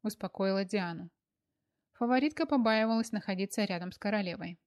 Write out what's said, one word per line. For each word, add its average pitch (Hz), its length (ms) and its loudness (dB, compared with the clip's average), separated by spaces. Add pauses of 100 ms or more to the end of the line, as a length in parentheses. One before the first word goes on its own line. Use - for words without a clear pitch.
успокоила 190 600 -2
Диану. 175 460 -4 (800)
Фаворитка 262 540 2
побаивалась 226 680 2
находиться 196 520 -2
рядом 180 280 -4
с - 60 -18
королевой 190 680 -4